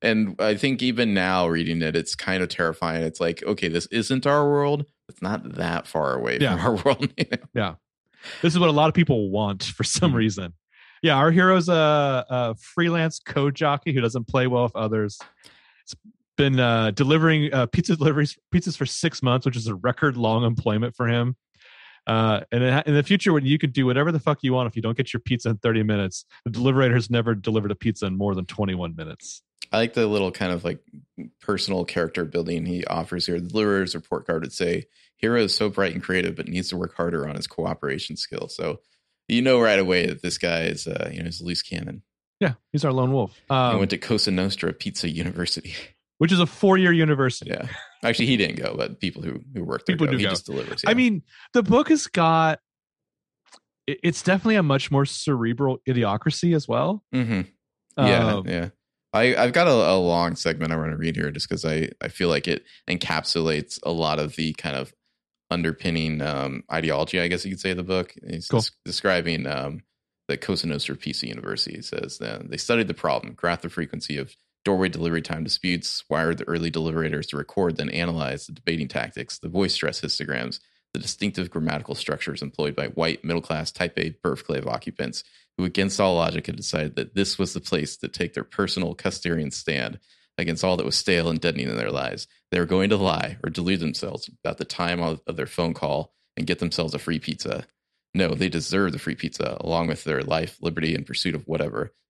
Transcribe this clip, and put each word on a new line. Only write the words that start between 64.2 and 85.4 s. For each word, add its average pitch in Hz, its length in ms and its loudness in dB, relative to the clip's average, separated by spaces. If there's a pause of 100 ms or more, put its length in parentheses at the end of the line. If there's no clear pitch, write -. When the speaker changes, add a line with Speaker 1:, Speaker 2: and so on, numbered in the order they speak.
Speaker 1:
the 80 180 -2
kind 71 220 -8
of 67 180 -8 (580)
underpinning, 82 680 -2
um, 69 500 -4
ideology, 80 480 -2
I 87 80 2
guess 87 180 -2
you 95 60 -6
could 92 80 -8
say, 95 120 -2
of 90 60 -4
the 90 60 -4
book. 92 300 -2 (140)
He's 85 200 -8
Speaker 2:
Cool. 113 140 2
Speaker 1:
des-, - 80 -2 (160)
describing, 104 600 0
um, 71 380 -6 (460)
the 71 80 -2
Cosa 90 300 -2
Nostra 73 280 -4
Pizza - 320 -8
University. - 480 -8
He - 60 -14
says - 380 -10
that 55 300 -10
they - 80 -8
studied 117 300 0
the - 60 -2
problem, - 420 -4
graphed 87 260 -2
the 87 80 -8
frequency - 480 -8
of - 180 -8 (300)
doorway 95 220 2
delivery 82 340 -2
time 80 220 -6
disputes, - 640 -4
wired 80 280 0
the - 100 -10
early 82 240 -2
deliberators 80 560 -2
to - 100 -8
record, 82 380 -2
then 73 140 -4
analyze 80 580 -4
the - 60 -16
debating 80 340 -4
tactics, - 500 -6
the - 120 -10
voice 90 240 0
stress - 260 -4
histograms, - 640 -6 (320)
the - 80 -4
distinctive 98 480 -4
grammatical 78 460 -4
structures - 460 -6
employed 71 320 -4
by 73 140 -4
white, 82 380 -2
middle-class, 80 480 -4
type 90 260 -4
A 80 120 -2 (120)
birth - 220 -4
clave 67 200 -4
occupants - 600 -6 (320)